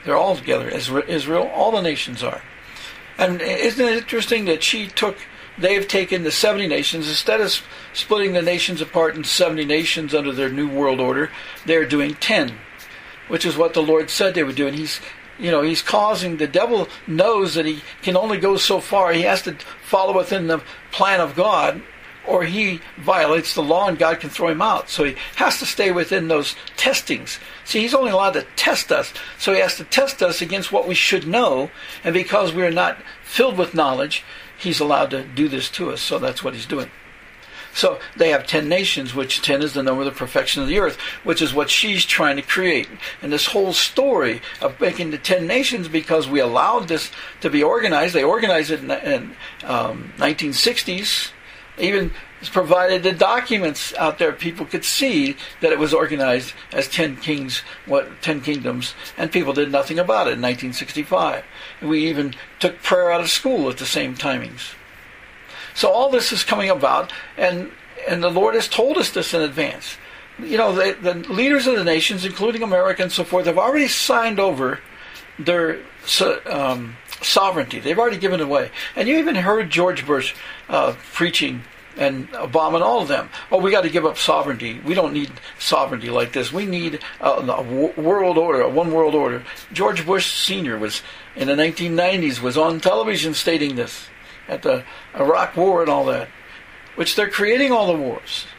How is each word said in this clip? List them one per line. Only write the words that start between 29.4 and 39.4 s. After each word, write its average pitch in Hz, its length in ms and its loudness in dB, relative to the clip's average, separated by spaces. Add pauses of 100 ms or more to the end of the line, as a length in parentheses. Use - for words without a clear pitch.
he 190 60 4
has 185 180 2
to 160 80 -12
test - 360 0
us 175 180 2
against 185 320 -4
what 202 160 2
we 185 60 -2
should 165 340 2
know. 165 440 2 (320)
And 165 100 0
because 185 400 2
we 180 80 -2
are 175 80 2
not 170 300 0 (240)
filled 240 340 2
with 175 160 0
knowledge, 139 500 0 (320)
he's 170 240 -4
allowed 147 300 2
to 131 140 -4
do 135 240 -2
this 135 240 -4
to 175 180 -6
us. - 100 -6
So - 200 -2
that's 127 240 -4
what 127 100 -4
he's 113 140 -12
doing. 135 240 -6 (840)
So 185 260 2 (160)
they 165 140 4
have 135 160 2
ten 151 240 -2
nations, 151 460 0
which 131 260 -2